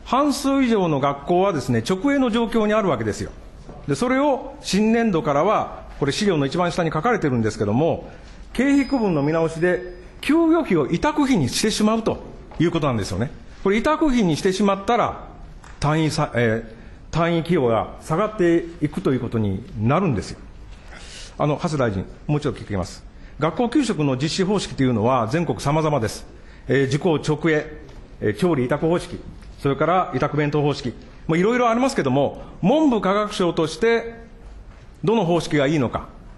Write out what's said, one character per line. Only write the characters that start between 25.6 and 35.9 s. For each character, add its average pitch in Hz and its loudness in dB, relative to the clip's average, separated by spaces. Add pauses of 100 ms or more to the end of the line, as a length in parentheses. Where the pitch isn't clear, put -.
々 151 0
で 110 0
す。 - -10 (400)
え 131 4
ー、 - 2
自 135 0
公 165 2
直 151 0
営、 151 2 (560)
え 110 0
ー、 104 -2
調 175 2
理 127 0
委 - 0
託 147 0
方 165 2
式、 - -10 (400)
そ 139 0
れ 147 2
か 156 0
ら 180 2
委 127 -2
託 143 -2
弁 147 0
当 151 2
方 143 2
式、 - -6 (320)
も - 0
う 160 2
い - 4
ろ 226 4
い - 2
ろ 240 4
あ 226 2
り 233 0
ま 262 2
す 262 -4
け 180 2
ど 135 0
も、 - 0 (180)
文 285 4
部 220 0
科 190 2
学 208 0
省 175 0
と 170 2
し 156 -4
て 233 2 (920)
ど 208 4
の 208 2
方 170 2
式 - -2
が 139 4
い 151 2
い 151 2
の 113 2
か、 - -6 (280)